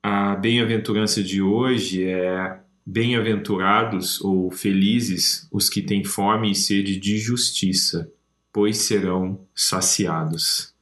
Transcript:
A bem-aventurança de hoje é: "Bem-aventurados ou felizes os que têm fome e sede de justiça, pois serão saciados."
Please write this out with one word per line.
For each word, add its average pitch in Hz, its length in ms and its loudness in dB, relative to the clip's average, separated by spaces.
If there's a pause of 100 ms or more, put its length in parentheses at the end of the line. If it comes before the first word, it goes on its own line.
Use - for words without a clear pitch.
A 101 320 0
bem-aventurança 107 880 0
de 98 200 0
hoje 98 600 0
é: 92 560 -2 (240)
"Bem-aventurados 107 1400 0
ou 92 280 2
felizes 98 1000 0
os 98 160 0
que 101 140 -2
têm 98 200 -2
fome 107 480 0
e 98 40 2
sede 98 440 0
de 101 200 -2
justiça, 95 920 -2 (420)
pois 107 260 2
serão 95 600 0 (140)
saciados." 82 1300 -2